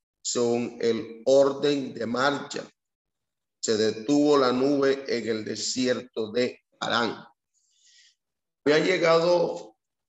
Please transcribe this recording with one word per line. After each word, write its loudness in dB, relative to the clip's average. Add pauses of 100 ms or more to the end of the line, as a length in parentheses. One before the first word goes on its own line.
(220)
según -2
el -2
orden 2
de -8
marcha. -2 (920)
Se 0
detuvo 2
la 4
nube 0
en -4
el -4
desierto -4
de -2 (160)
Parán. -4 (1400)
Había 4
llegado 0 (320)